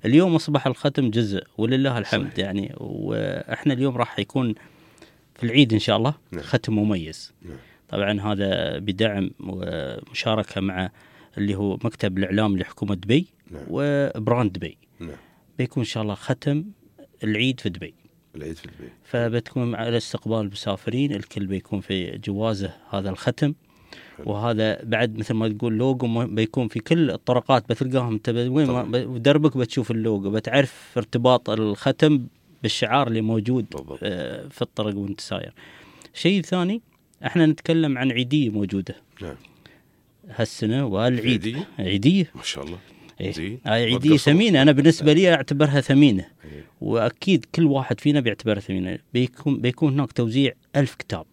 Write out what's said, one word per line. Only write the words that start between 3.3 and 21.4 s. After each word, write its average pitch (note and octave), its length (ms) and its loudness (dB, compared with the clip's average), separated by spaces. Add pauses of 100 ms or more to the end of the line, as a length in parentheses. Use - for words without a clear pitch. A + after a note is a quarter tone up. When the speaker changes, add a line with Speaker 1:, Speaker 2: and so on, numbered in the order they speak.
Speaker 1:
اليوم B2+ 240 0
راح A#2+ 220 -2
يكون A#2 360 -2 (880)
العيد A#2 300 4
إن G#2+ 60 2
شاء G#2 180 0
الله B2 160 0 (180)
Speaker 2:
نعم. E2 100 -10
Speaker 1:
ختم - 320 -2
مميز. G2+ 680 -4
Speaker 2:
نعم. D#2 160 -16 (320)
Speaker 1:
طبعا G2+ 320 -2
هذا G2 580 -2
بدعم G2+ 600 -2
ومشاركة F#2 1200 -6
مع F#2 280 -4 (480)
اللي G2+ 180 -2
هو G2 280 -2
مكتب G2+ 340 -2
الإعلام G2 400 0
لحكومة G2 380 -4
دبي A2 320 0 (240)
Speaker 2:
نعم. C#2+ 180 -14
Speaker 1:
وبراند A#2+ 840 0
دبي. E2+ 240 -8 (220)
Speaker 2:
نعم. D#2 180 -12 (400)
Speaker 1:
بيكون B2+ 260 -2
إن - 40 -4
شاء A2 160 -4
الله G#2 120 -4
ختم D3 480 -4 (600)
العيد A#2 360 0
في G#2+ 100 -4
دبي. F2 240 -10 (420)
Speaker 2:
العيد D#2+ 200 -10
في - 120 -20
دبي. - 220 -18 (140)
Speaker 1:
فبتكون A#2+ 720 -2
على A#2 220 -2
استقبال A2+ 420 -4
المسافرين، G#2+ 760 -4
الكل G2+ 320 -6